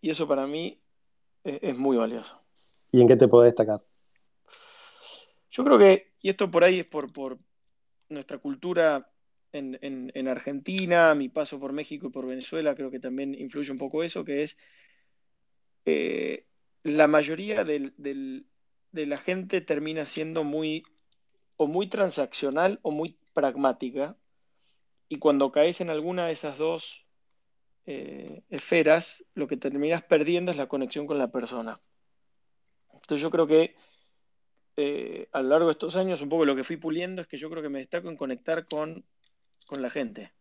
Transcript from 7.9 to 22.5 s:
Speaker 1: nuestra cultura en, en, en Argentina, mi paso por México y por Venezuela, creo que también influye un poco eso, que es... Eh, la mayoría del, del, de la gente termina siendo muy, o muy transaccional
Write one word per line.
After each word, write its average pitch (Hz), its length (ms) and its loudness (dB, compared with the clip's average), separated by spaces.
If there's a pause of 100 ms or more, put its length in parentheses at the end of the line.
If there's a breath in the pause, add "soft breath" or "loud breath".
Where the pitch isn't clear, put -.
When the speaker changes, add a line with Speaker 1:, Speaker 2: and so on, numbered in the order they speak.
Speaker 1:
nuestra 143 300 -12
cultura 151 720 0 (440)
en, 135 280 -10
en, 131 340 -10
en 131 120 -4
Argentina, 165 880 2
mi 139 140 -2
paso 143 320 -6
por 139 120 -8
México 143 360 -10
y - 20 -8
por 127 160 -10
Venezuela, 135 480 -4
creo 135 160 -8
que 131 80 -12
también 131 360 -8
influye 139 360 -8
un 135 80 -8
poco 147 240 -4
eso, 165 220 -6
que 143 180 -4
es... 151 160 -8 (1300)
Eh, 76 640 -4 (420)
la 151 180 4
mayoría 165 580 0
del, 143 320 -4
del, 135 500 -10 (460)
de 156 140 -6
la 143 100 -4
gente 185 440 -4
termina 156 460 -4
siendo 160 380 -6
muy, 156 400 -4 (720)
o 156 100 2
muy 185 220 -2
transaccional 170 920 0